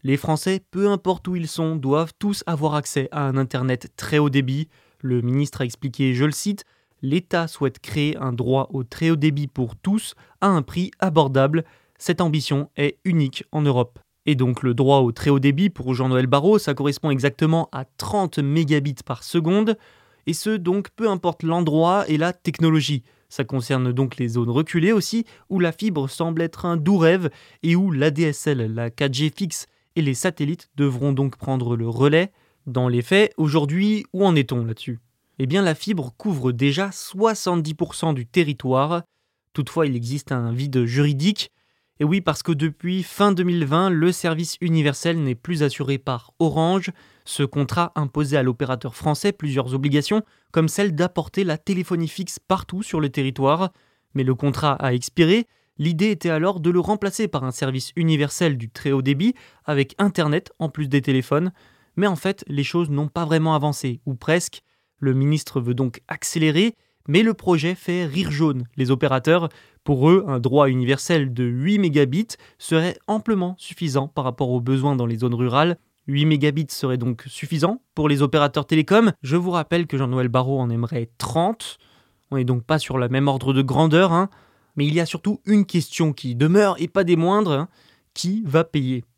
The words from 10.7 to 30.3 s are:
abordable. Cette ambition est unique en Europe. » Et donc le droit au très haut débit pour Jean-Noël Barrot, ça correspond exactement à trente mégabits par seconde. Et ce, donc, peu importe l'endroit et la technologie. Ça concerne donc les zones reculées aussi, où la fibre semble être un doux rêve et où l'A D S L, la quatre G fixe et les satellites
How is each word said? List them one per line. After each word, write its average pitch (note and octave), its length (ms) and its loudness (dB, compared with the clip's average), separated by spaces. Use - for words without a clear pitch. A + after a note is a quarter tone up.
abordable. D3 680 2
Cette F#3 220 -2
ambition D3 560 0
est D3 260 -2
unique D#3 480 0
en D#3 100 -2
Europe. » B2 380 0
Et D3 80 4
donc B2+ 260 0
le B2 140 0
droit C#3 240 4
au A#2+ 120 2
très C#3+ 200 0
haut C#3 80 4
débit C#3+ 320 2
pour B2+ 220 -4
Jean-Noël B2+ 340 2
Barrot, D3+ 320 4
ça C#3+ 160 -2
correspond C#3+ 340 -2
exactement C#3+ 600 0
à C3 140 -8
trente - 520 -4
mégabits D3 680 0
par - 180 -10
seconde. G3+ 540 0
Et E3+ 60 -2
ce, G#3 180 -4
donc, G3 440 -2
peu A3 140 0
importe F3+ 320 -2
l'endroit E3 680 2
et D3+ 100 0
la E3+ 160 0
technologie. D3+ 680 0
Ça - 140 -6
concerne B2+ 480 -2
donc B2+ 260 -2
les B2 100 -2
zones A#2 220 0
reculées D#3+ 420 2
aussi, A3+ 340 0
où F#3+ 100 -2
la E3+ 120 2
fibre D#3+ 380 -2
semble E3 320 -4
être E3 240 -6
un E3+ 100 0
doux E3+ 220 2
rêve E3 320 4
et E3 120 4
où F#3 160 2
l'A D3 200 2
D D3+ 120 0
S D3+ 240 -2
L, A#2 260 0
la A#2 160 -4
quatre C#3 240 -2
G D3 220 0
fixe - 320 -6
et E3 60 0
les C#3 120 0
satellites D#3+ 640 -4